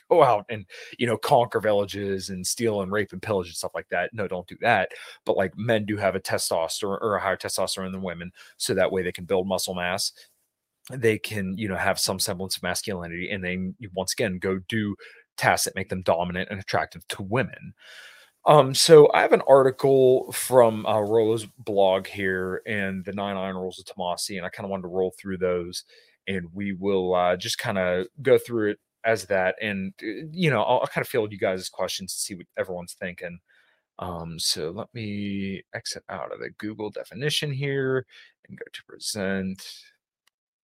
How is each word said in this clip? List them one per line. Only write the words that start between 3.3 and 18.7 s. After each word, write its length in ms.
and 80
stuff 200
like 140
that. 240
No, 140
don't 200
do 140
that. 300
But, 120
like, 200
men 280
do 120
have 180
a 60
testosterone 800
or 140
a 60
higher 160
testosterone 540
than 100
women, 300
so 160
that 180
way 120
they 80
can 140
build 220
muscle 280
mass. 380
They 260
can, 400
you 100
know, 80
have 240
some 200
semblance 380
of 60
masculinity, 680
and 140
then 340
you 160
once 200
again 260
go 200
do 260
tasks 300
that 100
make 140
them 120
dominant 480
and 100
attractive 500
to 140
women. 500
Um, 280